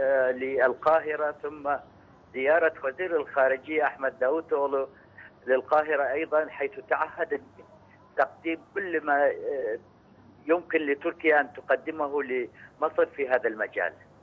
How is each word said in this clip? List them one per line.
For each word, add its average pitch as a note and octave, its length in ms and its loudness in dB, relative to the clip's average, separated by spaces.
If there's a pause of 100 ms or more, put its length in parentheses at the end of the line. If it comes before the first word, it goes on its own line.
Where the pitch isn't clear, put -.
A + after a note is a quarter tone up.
آه، C3 300 4
للقاهرة، D3 1120 2
ثم D3 260 -8 (640)
زيارة D#3 400 2 (100)
وزير E3+ 320 -4
الخارجية C#3 680 0
أحمد C3+ 360 -2
داوطوغلو C#3 680 0 (600)
للقاهرة C#3 640 2
أيضا، D3+ 380 0
حيث C#3 220 -6 (180)
تعهد D3+ 520 -4 (760)
تقديم D#3+ 420 -2 (160)
كل E3+ 300 -4
ما، C#3+ 200 4
آه، A#2+ 520 -2 (720)
يمكن E3 320 0
لتركيا D3+ 600 2
أن C#3 120 -4
تقدمه C#3+ 680 -4
لمصر C3 840 -2
في C3+ 240 -4
هذا A#2+ 180 2
المجال. G2+ 460 -2 (300)